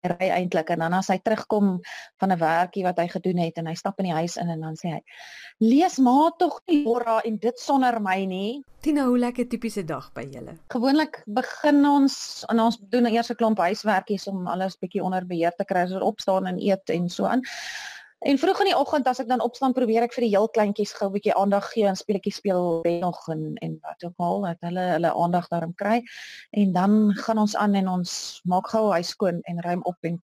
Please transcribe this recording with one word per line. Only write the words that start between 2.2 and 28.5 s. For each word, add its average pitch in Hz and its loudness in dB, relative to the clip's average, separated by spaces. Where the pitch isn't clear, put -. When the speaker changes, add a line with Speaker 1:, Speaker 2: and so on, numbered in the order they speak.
Speaker 1:
van 190 2
'n 175 0
werkie 170 2
wat 180 0
hy 175 0
gedoen 180 -2
het 165 -2
en 165 -6
hy 165 -6
stap 196 -6
in 190 -2
die 175 -2
huis 165 -2
in 170 -4
en 160 -6
dan 160 -8
sê 175 -6
hy, - -8
"Lees 269 4
ma 269 6
tog 339 0
nie 294 4
Dora 233 2
en 220 -4
dit 240 -2
sonder 254 2
my 190 0
nie." 202 -4
Speaker 2:
Tina, 294 2
hoe 247 4
lyk 240 0
'n 240 -2
tipiese 214 -6
dag 147 -8
by 127 -10
julle? 135 -16
Speaker 1:
Gewoonlik 277 0
begin 285 2
ons 277 2
en 226 2
ons 226 2
doen 240 2
eers 233 0
'n 233 -4
klomp 220 2
huiswerkies 190 0
om 185 -6
alles 185 -4
bietjie 185 -6
onder 185 -2
beheer 170 0
te 196 -4
kry, 180 0
so 185 -6
opstaan 190 0
en 185 -4
eet 190 0
en 175 0
so 190 -4
aan. 226 2
En 277 2
vroeg 370 2
in 392 4
die - 2
oggend 277 0
as 247 -4
ek 233 -6
dan 240 0
opstaan, 247 0
probeer 233 2
ek 233 -8
vir 233 0
die 220 2
heel 202 4
kleintjies 208 0
gou 202 -2
'n - -10
bietjie 202 0
aandag 202 2
gee 214 2
en 190 2
speletjies - -4
speel, 180 0
ben 170 0
nog 175 -2
en, 156 -4
en 160 -6
wat 156 -14
ook 175 -6
al, 190 -2
dat 170 -8
hulle 180 -4
hulle 160 2
aandag 175 0
daarom 170 -4
kry. 214 2
En 202 2
dan 190 4
gaan 220 0
ons 208 2
aan 208 2
en 190 0
ons 180 -4
maak 185 0